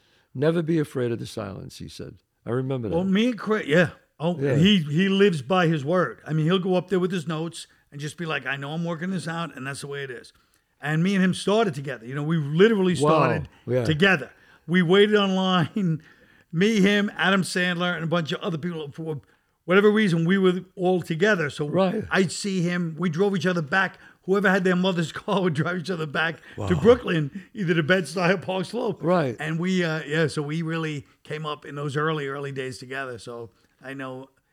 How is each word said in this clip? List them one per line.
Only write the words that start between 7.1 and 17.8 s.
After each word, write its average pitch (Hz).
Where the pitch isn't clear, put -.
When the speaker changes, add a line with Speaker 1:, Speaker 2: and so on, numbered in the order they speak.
Speaker 2:
his 170
notes 165
and 143
just 147
be 170
like, 143
"I 135
know 139
I'm 165
working 170
this 180
out, 165
and 131
that's 139
the 143
way 139
it 131
is." 117
And 156
me 196
and 185
him 180
started 208
together. 131
You 127
know, 147
we 160
literally 180
Speaker 1:
Wow. 143
Speaker 2:
started 143
Speaker 1:
Yeah. 120
Speaker 2:
together. 156
We 180
waited 202
online. 185
<laughs> -
Me, 202
him, 202
Adam 185
Sandler, 180